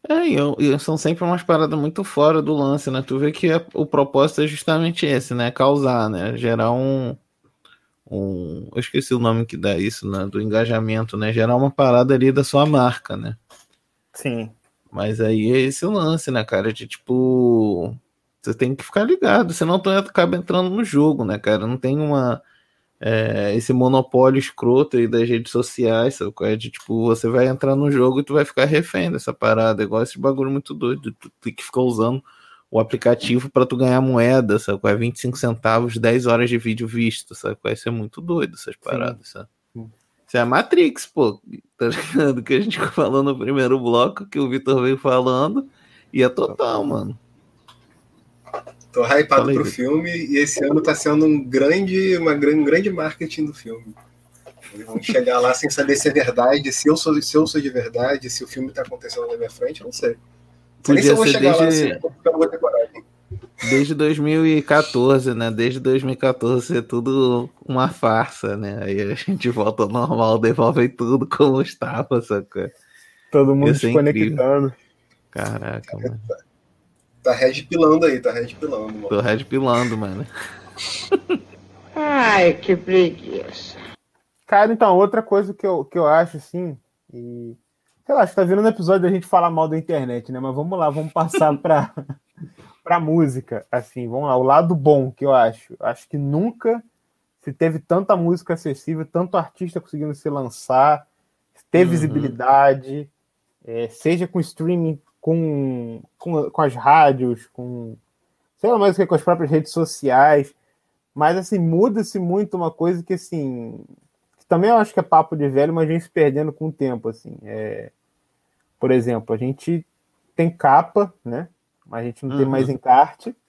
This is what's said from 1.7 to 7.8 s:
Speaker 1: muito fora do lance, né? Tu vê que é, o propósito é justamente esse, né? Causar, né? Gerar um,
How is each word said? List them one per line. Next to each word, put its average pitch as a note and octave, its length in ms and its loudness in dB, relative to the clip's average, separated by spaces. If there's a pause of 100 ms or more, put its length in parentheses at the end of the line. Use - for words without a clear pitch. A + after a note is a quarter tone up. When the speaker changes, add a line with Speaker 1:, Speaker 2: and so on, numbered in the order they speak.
Speaker 1:
muito D#3+ 240 -4
fora D#3 380 2
do D3+ 120 -2
lance, C#3+ 360 0
né? C3 160 -4
Tu C3+ 140 -4
vê D3 120 0
que E3 200 0
é, E3 220 0
o D3+ 120 -2
propósito C#3+ 560 0
é D3+ 60 0
justamente E3 580 -2
esse, C#3 280 -2
né? B2 180 -2
Causar, C3 580 2
né? G2+ 260 -4
Gerar A#2 360 0
um, C3 440 -2 (920)